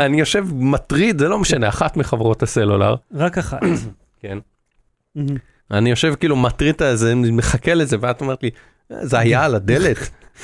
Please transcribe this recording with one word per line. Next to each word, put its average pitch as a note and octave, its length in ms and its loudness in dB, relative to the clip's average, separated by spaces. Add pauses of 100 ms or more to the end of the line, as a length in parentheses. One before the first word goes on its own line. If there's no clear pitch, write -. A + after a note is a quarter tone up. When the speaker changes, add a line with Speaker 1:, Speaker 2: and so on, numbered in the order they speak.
Speaker 1:
אני C#3+ 140 2
יושב F#3+ 260 0 (100)
מטריד, C#3+ 640 0
זה C#3+ 80 4
לא G#3 120 0
משנה, A#2+ 300 2
אחת - 280 -2
מחברות A2+ 460 0
הסלולר. G#2 520 2 (200)
Speaker 2:
רק F3 220 -2
אחת. - 220 -6 (340)
Speaker 1:
<clears throat> - 280 -20
כן. G2 160 -10 (800)
Speaker 2:
מהמם. C#3+ 200 -4 (360)
Speaker 1:
אני G#2+ 180 2
יושב D3 300 0
כאילו D3+ 160 0
מטריד C3 400 0
את - 60 -6
הזה, A#2 340 2
מחכה A#2+ 580 0
לזה, C#3+ 260 0
ואת B2 220 -4
אומרת C3+ 220 -4
לי, A2+ 60 -2 (400)
"זה A#2 300 -2
היה A#2 260 4
על C3+ 100 0
הדלת." A#2+ 540 0
Speaker 2:
<laughs> - 0 - (340)